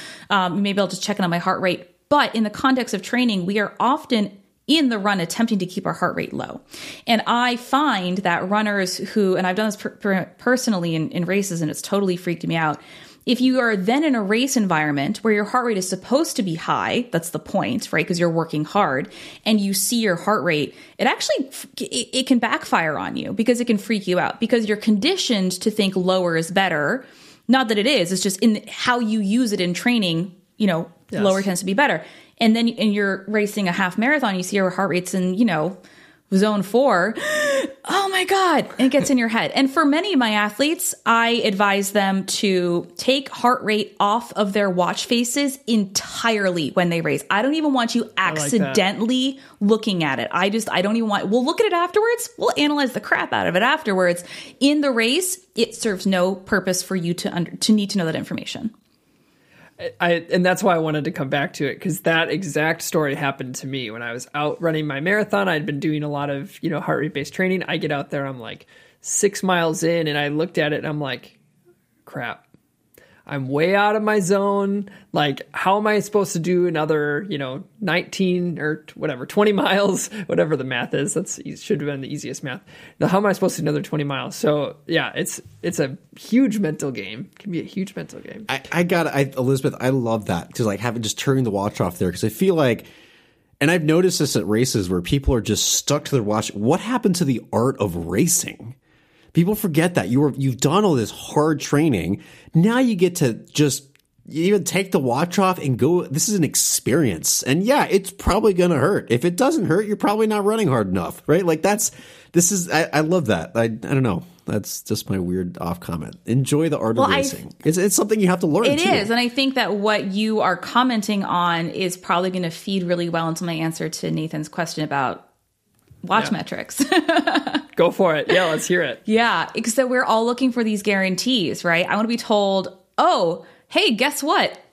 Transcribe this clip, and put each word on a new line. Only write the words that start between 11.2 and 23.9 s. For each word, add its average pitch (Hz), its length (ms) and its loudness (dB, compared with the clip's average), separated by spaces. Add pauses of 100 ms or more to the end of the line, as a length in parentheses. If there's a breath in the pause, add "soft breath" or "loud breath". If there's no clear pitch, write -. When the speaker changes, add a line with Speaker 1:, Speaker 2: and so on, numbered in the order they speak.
Speaker 1:
races, 185 380 -2
and 151 80 -2
it's - 100 -10
totally 196 340 0
freaked 175 300 -6
me 165 100 -2
out. 156 240 0 (460 loud breath)
If 240 140 2
you 254 220 4
are 226 160 2
then 226 260 2
in 285 120 2
a 226 60 0
race 233 360 0
environment 156 640 0
where 220 140 2
your 208 120 2
heart 247 200 0
rate 226 120 0
is 185 100 -2
supposed 269 480 0
to 247 80 -2
be 170 120 -2
high, 143 580 -2
that's 165 160 -4
the - 100 -6
point, - 540 -4
right? 165 120 2
'Cause 175 140 -2
you're 175 100 2
working 160 360 -2
hard, 151 480 0 (320 loud breath)
and 214 160 4
you 196 120 -2
see 226 280 -2
your 190 160 2
heart 202 260 0
rate, 151 320 0 (220 loud breath)
it 214 100 2
actually 403 400 -2
f-, - 180 -16 (140)
it, 233 300 -6 (100)
it 262 80 -2
can 254 120 4
backfire 214 580 0
on 92 180 -6
you - 160 -6
because 233 300 0
it 240 40 -2
can 233 120 2
freak 196 300 -4